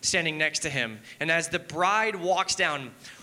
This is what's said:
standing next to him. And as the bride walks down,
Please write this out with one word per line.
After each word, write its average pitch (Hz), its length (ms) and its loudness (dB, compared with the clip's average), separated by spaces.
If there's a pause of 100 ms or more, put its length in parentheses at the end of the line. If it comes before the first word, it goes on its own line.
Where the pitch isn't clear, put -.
standing 165 340 2
next 156 220 0
to 156 100 -2
him. 117 320 -2 (180)
And 156 120 0
as 165 180 2
the 170 100 -2
bride 196 560 2
walks 180 400 0
down, 147 360 0 (320)